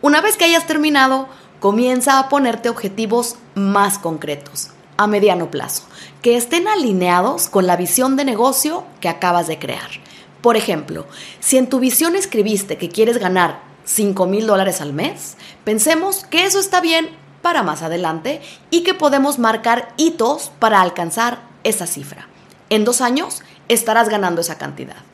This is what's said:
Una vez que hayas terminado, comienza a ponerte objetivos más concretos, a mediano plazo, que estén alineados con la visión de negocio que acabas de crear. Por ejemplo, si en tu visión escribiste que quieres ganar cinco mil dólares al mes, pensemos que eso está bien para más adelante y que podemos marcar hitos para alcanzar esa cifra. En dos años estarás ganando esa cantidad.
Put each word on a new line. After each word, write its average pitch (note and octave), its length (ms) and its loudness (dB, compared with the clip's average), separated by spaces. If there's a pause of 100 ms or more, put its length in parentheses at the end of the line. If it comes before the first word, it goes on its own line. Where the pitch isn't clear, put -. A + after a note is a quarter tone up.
Una D4 180 4
vez G#4 160 0
que F4 80 2
hayas E4 220 4
terminado, C4+ 600 2 (320)
comienza B3+ 580 2
a C4+ 100 0
ponerte A#3+ 400 0
objetivos A3+ 680 -4 (180)
más G3+ 420 2
concretos, D3+ 720 -8 (300)
a G#3 80 2
mediano F#3+ 440 2
plazo, C#3 340 -8 (360)
que A#3+ 160 4
estén E4 320 0
alineados G3 800 2
con F#3+ 180 2
la F3 100 4
visión B3+ 400 0
de C#4 100 0
negocio C4 580 0 (160)
que F3+ 80 -4
acabas F3 380 0
de D#3 120 -6
crear. - 320 -10 (520)
Por A#3 160 4
ejemplo, D#3+ 480 -4 (320)
si - 180 2
en B3+ 140 2
tu C4 100 0
visión D#4 360 0
escribiste G#3+ 600 -2
que E3+ 140 -8
quieres A3+ 280 2
ganar F3+ 520 0 (140)
cinco G3 420 0
mil G3+ 200 -2
dólares F#3+ 340 2
al D3 120 -8
mes, A3 440 -8 (280)
pensemos D#4+ 600 0
que E4+ 200 0
eso G4 160 0
está F#4 200 0
bien E4 300 0 (320)
para E4 200 0
más D#3 200 -4
adelante E3 580 -4 (300)
y E4+ 120 2
que F4+ 120 0
podemos C#4 440 2
marcar A#3 580 0
hitos D#4 640 0
para G#3+ 200 4
alcanzar F3+ 600 -2 (240)
esa G#3+ 220 -2
cifra. - 420 -12 (400)
En G#3+ 160 2
dos A#3+ 160 0
años C4+ 420 -2 (260)
estarás A#3 400 2
ganando F#3 340 0
esa D#3+ 160 -6
cantidad. C#3+ 380 -12 (180)